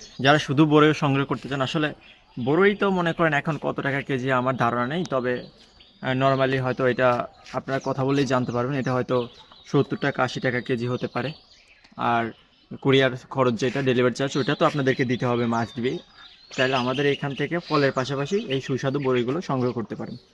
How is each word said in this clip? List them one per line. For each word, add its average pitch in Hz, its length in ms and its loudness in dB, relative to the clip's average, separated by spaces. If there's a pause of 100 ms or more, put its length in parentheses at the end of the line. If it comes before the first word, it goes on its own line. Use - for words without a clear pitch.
(200)
যারা 143 180 6
শুধু 147 280 4
বড়ই 151 280 6
সংগ্রহ 139 300 0
করতে 131 240 -6
চান, 139 120 -4
আসলে 147 340 -2 (500)
বড়ই 190 320 4
তো 202 140 0
মনে 170 220 0
করেন 160 200 2
এখন 143 260 -2
কত 147 220 -4
টাকা 139 220 -2
কেজি 135 300 -2
আমার 127 240 0
ধারণা 120 300 0
নেই, 160 180 -4
তবে 123 420 -2 (2000)
আপনারা 135 320 -4
কথা 135 200 -2
বললেই 139 220 2
জানতে 123 260 0
পারবেন। 127 280 -2
এটা 123 120 -2
হয়তো 123 360 0 (380)
সত্তর 143 300 0
টাকা, 139 260 -2
আশি 123 180 -2
টাকা 123 200 -2
কেজি 120 260 -2
হতে 123 200 -4
পারে। 127 260 -6 (640)
আর 117 360 0 (480)
কুরিয়ার 131 360 4
খরচ 127 380 0
যেটা, 127 280 -2
ডেলিভারি 123 320 4
চার্জ, 139 220 -4
ওইটা 143 180 0
তো 170 100 0
আপনাদেরকে 143 400 2
দিতে 123 220 -2
হবে 120 200 0
must 117 380 -2
be। 147 140 -2 (580)
তাহলে 131 200 2
আমাদের 127 300 0
এখান 139 280 -2
থেকে 151 240 -4
ফলের 143 340 2
পাশাপাশি 139 440 -2
এই 135 240 -2
সুস্বাদু 139 400 -2
বড়িগুলো 127 400 0
সংগ্রহ 127 320 -2
করতে 110 220 -6
পারেন। 117 220 -12 (180)